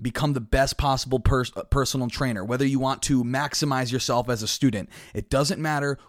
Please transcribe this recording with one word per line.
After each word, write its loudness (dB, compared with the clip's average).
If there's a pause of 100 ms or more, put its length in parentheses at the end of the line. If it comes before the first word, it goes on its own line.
become 0
the 0
best 2
possible 0
pers-, 2
uh, -6
personal 0
trainer, -4
whether 0
you 2
want -2
to 2
maximize -2
yourself 0
as -2
a -4
student. 0 (240)
It -8
doesn't 0
matter -2 (120)